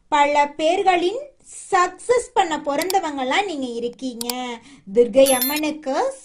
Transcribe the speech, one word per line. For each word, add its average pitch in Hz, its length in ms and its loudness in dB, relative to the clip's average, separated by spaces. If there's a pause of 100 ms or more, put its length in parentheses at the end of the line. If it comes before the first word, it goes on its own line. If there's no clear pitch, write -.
பல 294 480 2
பேர்களின் 359 680 0 (460)
சக்சஸ் 370 640 0
பண்ண 339 220 0
பிறந்தவங்கலாம் 302 880 -2
நீங்க 294 220 -6
இருக்கீங்க. 240 880 -8 (380)
துர்கை 240 360 6
அம்மனுக்கு 302 840 0 (100)